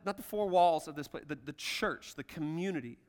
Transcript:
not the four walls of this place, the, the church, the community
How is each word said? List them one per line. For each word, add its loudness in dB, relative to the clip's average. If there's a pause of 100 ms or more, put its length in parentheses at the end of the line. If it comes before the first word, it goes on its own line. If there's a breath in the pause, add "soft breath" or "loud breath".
not -2
the -12
four -2
walls 6
of -10
this -6
place, -10
the, -6
the -12
church, -2
the -8
community -4 (100)